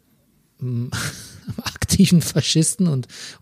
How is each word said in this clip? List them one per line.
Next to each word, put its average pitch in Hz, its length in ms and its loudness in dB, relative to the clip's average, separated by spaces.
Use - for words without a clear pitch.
mm, 123 280 -4
<laughs> - 360 -12
aktiven - 580 4
Faschisten - 680 0
und, 135 200 0